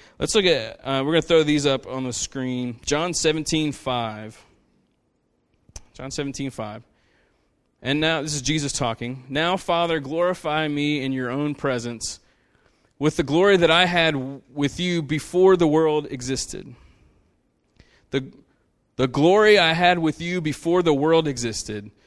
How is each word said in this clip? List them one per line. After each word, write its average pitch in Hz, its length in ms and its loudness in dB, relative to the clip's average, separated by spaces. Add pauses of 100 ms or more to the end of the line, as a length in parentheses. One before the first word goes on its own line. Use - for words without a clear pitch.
(180)
let's - 160 -4
look 202 120 4
at, 120 360 0
uh, 135 220 -2
we're 151 80 -2
gonna 165 100 2
throw 165 200 4
these 147 240 2
up 135 200 0
on 131 180 -8
the 123 80 -6
screen. 123 760 -6
John 165 260 -2
seventeen 156 600 -2
five. 110 720 -8 (1500)
John 135 200 -14
seventeen 139 380 -6
five. 110 340 -12 (960)
And 143 180 -2
now, 156 220 0
this 151 120 -6
is 143 60 -6
Jesus 143 320 -2
talking. 123 560 -6
"Now, 160 280 -2
Father, 170 420 0
glorify 156 680 -2
me 147 340 -2
in 135 100 -4
your 127 160 -4
own 143 280 -4
presence 120 640 -6 (800)
with 151 160 0
the 156 80 0
glory 185 340 4
that 170 120 6
I 175 160 4
had 165 280 2
w-, 135 340 -8
with 143 300 -4
you 175 240 -2
before 180 540 4
the 170 100 4
world 151 420 2
existed." 123 680 -8 (1300)
The, 139 220 -4 (640)
the 131 120 0
glory 190 500 6
I 165 140 4
had 175 260 4
with 160 220 -2
you 175 200 -4
before 170 400 0
the 165 140 4
world 160 320 2
existed. 110 640 -6 (160)